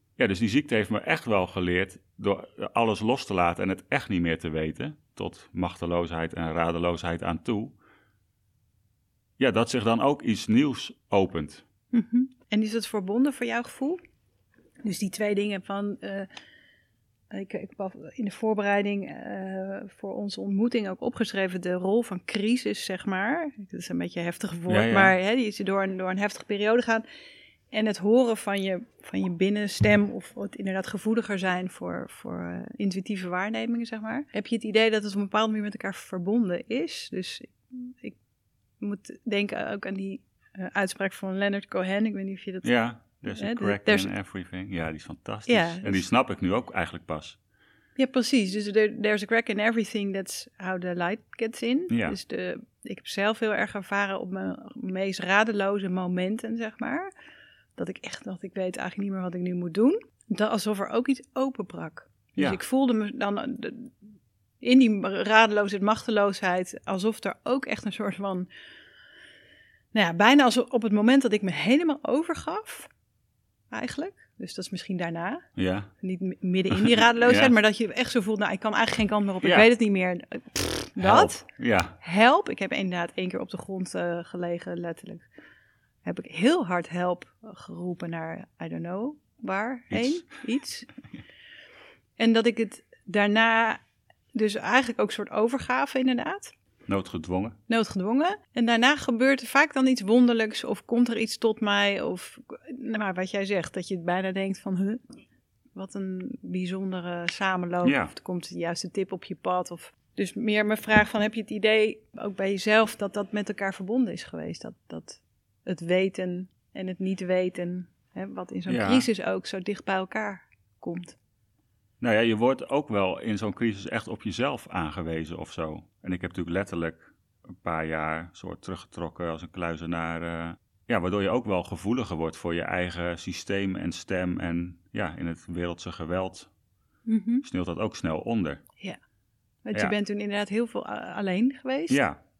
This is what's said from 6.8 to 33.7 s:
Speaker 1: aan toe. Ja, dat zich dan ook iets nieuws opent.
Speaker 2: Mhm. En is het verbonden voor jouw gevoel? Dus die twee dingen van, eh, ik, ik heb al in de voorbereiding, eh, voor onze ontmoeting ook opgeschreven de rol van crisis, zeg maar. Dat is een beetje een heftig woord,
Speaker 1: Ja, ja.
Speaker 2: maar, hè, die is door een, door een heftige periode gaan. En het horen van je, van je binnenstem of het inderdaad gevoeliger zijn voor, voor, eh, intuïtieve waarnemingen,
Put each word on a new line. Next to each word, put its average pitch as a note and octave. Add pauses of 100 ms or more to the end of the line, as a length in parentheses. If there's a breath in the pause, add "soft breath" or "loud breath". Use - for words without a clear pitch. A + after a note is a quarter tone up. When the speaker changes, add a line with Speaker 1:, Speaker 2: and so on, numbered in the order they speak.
Speaker 1:
aan F2
toe. A#2 (1700 soft breath)
Ja, C3
dat A2+
zich B2
dan A#2
ook C#3+
iets G#2+
nieuws B2 (100)
opent. F2+ (240)
Speaker 2:
Mhm. A#3 (320)
En A3
is G#3+
het A3+
verbonden A3
voor B3
jouw A#3
gevoel? D4+ (840)
Dus G3+
die G3
twee G#3
dingen G3+
van, G3+
eh, G3 (1080 loud breath)
ik, G3
ik G3
heb -
al F#3+ (180)
in A#3+
de G3+
voorbereiding, G3+
eh, F#3+ (100)
voor G3
onze G3+
ontmoeting G3+
ook F#3
opgeschreven F#3+
de F3+
rol F#3+
van F#3
crisis, G#3+
zeg F#3
maar. A#3
Dat F#3+
is F3
een F3
beetje F3
een E3+
heftig F3
woord, F3+
Speaker 1:
Ja, G#3
ja. A3+
Speaker 2:
maar, F#3+
hè, G3
die B3+
is G#3
door G3
een, F#3+
door F#3
een F#3
heftige G3+
periode G#3+
gaan. A3+ (640 loud breath)
En G#3+
het G#3+
horen A3+
van G3
je, F#3+ (180)
van F#3+
je F#3
binnenstem G#3
of G3
het G3
inderdaad F#3+
gevoeliger G#3+
zijn F3+
voor, F3
voor, -
eh, F3 (160)
intuïtieve F#3+
waarnemingen, A3+